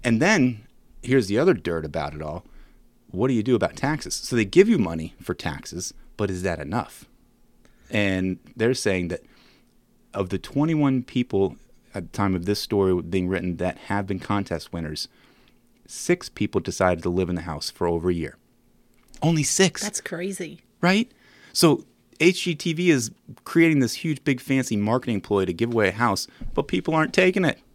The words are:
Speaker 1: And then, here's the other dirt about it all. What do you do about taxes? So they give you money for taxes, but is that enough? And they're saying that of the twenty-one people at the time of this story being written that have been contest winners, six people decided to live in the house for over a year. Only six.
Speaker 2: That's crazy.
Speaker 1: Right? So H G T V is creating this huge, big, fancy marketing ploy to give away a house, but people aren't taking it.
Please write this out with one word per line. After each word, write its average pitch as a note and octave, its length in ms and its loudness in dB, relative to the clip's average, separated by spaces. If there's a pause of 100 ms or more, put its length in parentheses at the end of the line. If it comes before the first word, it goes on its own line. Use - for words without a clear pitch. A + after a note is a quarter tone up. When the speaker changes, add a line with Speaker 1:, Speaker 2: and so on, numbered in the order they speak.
Speaker 1:
And A#2 160 2
then, C3 440 2 (400)
here's B2 240 2
the G2+ 100 0
other F3 160 4
dirt E2 320 -4
about D2 300 -6
it D2+ 80 -10
all. D#2 200 -8 (680)
What G2+ 160 0
do C3+ 80 2
you A2 80 2
do B2+ 100 2
about G2 220 0
taxes? - 400 -4
So - 200 -6
they A2+ 80 4
give E3+ 240 6
you G#3+ 120 4
money E2 420 -2
for F2+ 140 -4
taxes, D#2+ 580 -10 (240)
but G2+ 140 -2
is F2+ 100 -6
that F2+ 180 -2
enough? E2 460 -8 (840)
And F#2+ 480 0 (160)
they're A#2 180 2
saying F#2 360 0
that F#2 120 -6 (920)
of F#2+ 140 -2
the F#2+ 100 -4
twenty-one C#3+ 640 0
people G2+ 520 0 (380)
at F2 180 -8
the - 60 -8
time G2+ 160 2
of F2 120 -2
this G2+ 140 0
story F#2+ 440 2
being F2+ 240 0
written F2+ 300 -2
that F2+ 200 -2
have G2+ 300 -4
been G2 100 -4
contest G2+ 560 -4
winners, D#2+ 340 -6 (760)
six - 420 -4
people - 320 -2
decided F2+ 440 0
to F2+ 80 0
live F2+ 180 0
in F2+ 60 -2
the D#2+ 80 -6
house D#2 260 -8
for - 180 -4
over E2+ 220 0
a F2+ 60 0
year. D#2+ 200 -6 (840)
Only D#3 220 2
six. - 400 2
Speaker 2:
That's - 180 -6
crazy. F3 600 -10 (200)
Speaker 1:
Right? F#3+ 300 2 (400)
So C#3+ 340 4 (340)
H F3+ 240 4
G E3+ 120 -2
T E3 180 -4
V F3 160 0
is A#2+ 220 2 (320)
creating E3 360 4
this A#2+ 140 2
huge, D#3 300 -4
big, C3 180 0
fancy C3 340 0
marketing G#2+ 460 0
ploy G2 240 2
to F2+ 80 -2
give A2+ 180 -2
away G#2+ 180 4
a F2+ 40 -2
house, A2 320 0 (300)
but D3 120 0
people F3+ 280 -2
aren't D#3 180 2
taking F#3 320 4
it. - 140 0 (160)